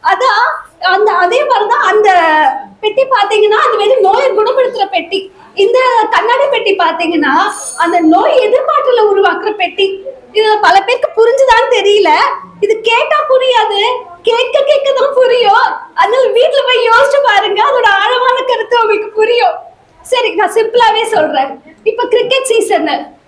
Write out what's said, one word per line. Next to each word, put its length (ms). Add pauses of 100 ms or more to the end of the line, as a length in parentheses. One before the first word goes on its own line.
அதான் 600 (180)
அந்த, 280
அதே 340
மாதிரிதான் 360
அந்த 580 (400)
பெட்டி 240
பாத்தீங்கன்னா, 500
அது 240
வெறும் 240
நோயை 280
குணப்படுத்துற 560
பெட்டி. 460 (220)
இந்த 260 (300)
கண்ணாடி 420
பெட்டி 240
பாத்தீங்கன்னா, 580 (440)
அந்த 220
நோய் 480
எதிர்பார்ப்புல 500
உருவாக்குற 540
பெட்டி. 520 (280)
இது 280
பல 220
பேருக்கு 400
புரிஞ்சுதான்னு 520
தெரியல. 360 (500)
இது 220
கேட்டா 340 (140)
புரியாது, 520 (400)
கேட்க 400
கேட்க 300
தான் 220
புரியும். 800
அதனால 300
வீட்டுல 420
போய் 240
யோசிச்சு 340
பாருங்க, 400
அதோட 220
ஆழமான 640
கருத்து 340
உங்களுக்கு 280
புரியும். 460 (460)
சரி, 340
நான் 180
சிம்பிளாவே 500
சொல்றேன். 600 (200)
இப்ப 240
கிரிக்கெட் 360
சீசன் 720 (120)